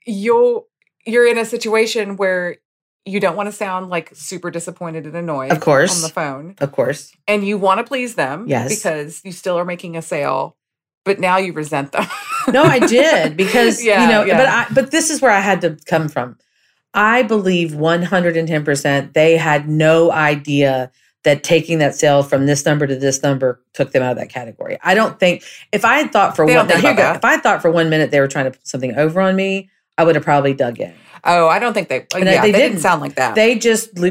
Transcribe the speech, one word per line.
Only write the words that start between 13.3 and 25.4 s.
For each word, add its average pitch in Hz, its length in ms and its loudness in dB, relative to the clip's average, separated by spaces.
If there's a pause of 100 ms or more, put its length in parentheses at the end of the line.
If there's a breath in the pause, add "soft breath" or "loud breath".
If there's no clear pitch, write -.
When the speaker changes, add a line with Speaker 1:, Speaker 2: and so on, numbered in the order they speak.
Speaker 2:
because, 226 480 2
Speaker 1:
Yeah, 208 180 4
Speaker 2:
you 233 80 4
know, 208 140 4
Speaker 1:
yeah. 185 140 2
Speaker 2:
but 262 100 4
I, 233 260 0
but 220 160 2
this 320 200 0
is 285 120 -4
where 254 80 4
I 196 100 4
had 196 200 0
to 160 160 -2 (100)
come 160 220 -2
from. 127 280 -8 (580)
I 214 280 2
believe 185 540 0
one 165 260 0
hundred 175 340 0
and 165 120 -2
ten 151 160 -2
percent 143 500 -2
they 160 220 4
had 151 320 0
no 160 420 4
idea 143 800 0 (320)
that 143 220 2
taking 165 340 0
that 143 160 2
sale 143 300 2
from 139 220 0
this 143 180 0
number 151 240 0
to 135 80 -4
this 135 260 -2
number 135 380 -2 (140)
took - 180 -4
them 131 100 2
out 127 100 -2
of 113 60 -4
that - 120 -10
category. - 520 -12
I 185 120 2
don't - 260 0
think, 180 240 0 (260 loud breath)